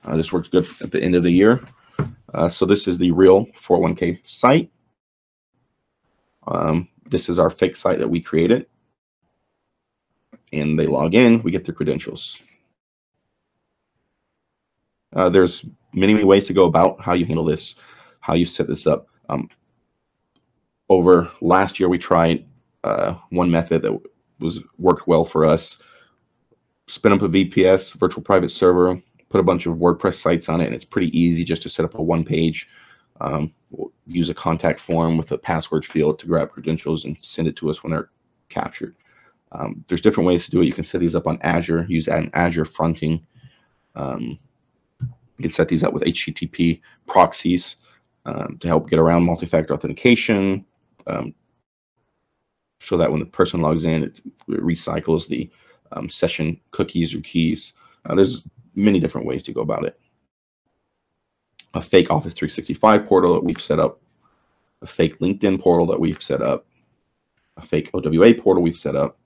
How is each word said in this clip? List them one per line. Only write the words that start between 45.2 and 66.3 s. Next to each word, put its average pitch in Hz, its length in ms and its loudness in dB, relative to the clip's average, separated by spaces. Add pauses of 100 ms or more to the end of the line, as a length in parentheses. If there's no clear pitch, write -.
can 80 80 -4
set - 180 0
these 80 160 0
up - 80 0
with 87 120 -4
H 85 200 -4
T 80 80 -10
T - 140 -10
P 85 340 -2 (260)
proxies, - 720 0 (480)
um, - 340 -10
to 85 80 -8
help 80 220 2
get 80 100 2
around 85 240 4
multi-factor 82 500 -2
authentication, 98 920 0 (420)
um, - 260 -8 (1500)
so - 160 -4
that 82 120 2
when 78 120 -4
the - 40 -8
person 87 360 -2
logs 80 240 0
in, 80 180 0
it, - 160 -10 (300)
it - 120 -4
recycles 82 680 -2
the, - 220 -8 (440)
um, - 160 -12
session - 500 -4 (120)
cookies 82 440 -4
or 76 60 -8
keys. - 500 -4 (340)
Uh, 85 100 -4
there's - 280 2 (320)
many 101 240 2
different - 260 -6
ways 65 180 -6
to - 100 -14
go - 80 -6
about - 240 -6
it. - 120 -10 (1800)
A 82 80 -4
fake 90 300 4
Office 82 220 -2
three - 160 -6
sixty-five - 580 2
portal 90 260 4
that - 120 -2
we've 85 160 -4
set 80 180 -2
up, - 220 -2 (800)
a - 60 -20
fake - 320 -2
LinkedIn 95 420 -2
portal 85 240 2
that - 160 -2
we've 80 200 -4
set 67 200 -6